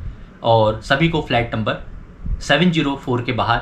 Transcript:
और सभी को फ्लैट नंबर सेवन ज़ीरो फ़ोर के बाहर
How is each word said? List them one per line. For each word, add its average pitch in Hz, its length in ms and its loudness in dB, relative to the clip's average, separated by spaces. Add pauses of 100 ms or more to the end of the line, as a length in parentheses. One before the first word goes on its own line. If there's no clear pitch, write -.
(440)
और 113 380 4
सभी 160 280 2
को 160 120 0
फ्लैट 117 340 0
नंबर 113 360 -4 (500)
सेवन 160 300 4
ज़ीरो 139 240 0
फ़ोर 120 260 -4
के 131 100 -6
बाहर 113 300 0